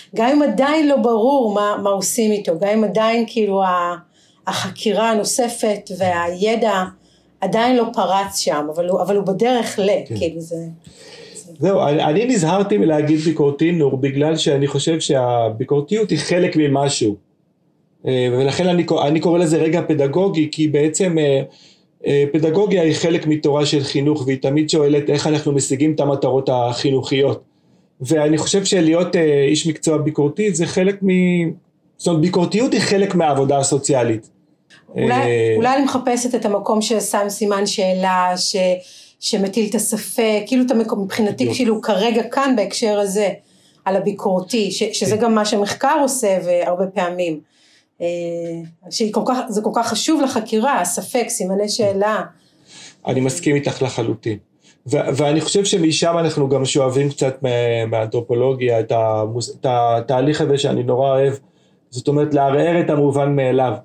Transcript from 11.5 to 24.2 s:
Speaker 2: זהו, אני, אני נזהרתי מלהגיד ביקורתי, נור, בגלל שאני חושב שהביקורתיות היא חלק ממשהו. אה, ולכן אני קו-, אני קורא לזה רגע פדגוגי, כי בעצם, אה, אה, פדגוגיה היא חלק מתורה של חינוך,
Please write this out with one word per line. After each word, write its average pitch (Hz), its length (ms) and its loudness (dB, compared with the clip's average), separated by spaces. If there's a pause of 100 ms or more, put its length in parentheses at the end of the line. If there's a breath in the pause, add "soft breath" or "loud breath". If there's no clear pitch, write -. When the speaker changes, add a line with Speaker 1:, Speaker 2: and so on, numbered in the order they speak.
Speaker 2:
זהו, 185 220 2
אני, 147 220 2
אני 170 220 2
נזהרתי 202 520 2
מלהגיד 156 420 2
ביקורתי, 156 520 0
נור, 139 260 2
בגלל 143 400 0
שאני 143 300 0
חושב 156 320 -2
שהביקורתיות 127 1080 0
היא 156 100 0
חלק 175 360 0
ממשהו. 139 600 0 (920)
אה, 127 240 0
ולכן 139 360 0
אני 175 160 2
קו-, 160 180 0
אני 151 180 2
קורא 175 200 2
לזה 165 180 2
רגע 160 300 0
פדגוגי, 151 640 0
כי 156 160 0
בעצם, 156 500 0
אה, 139 240 2 (640 loud breath)
אה, 143 180 2 (100)
פדגוגיה 170 500 2
היא 156 100 2
חלק 160 340 -2
מתורה 147 380 2
של 143 180 0
חינוך, 143 420 0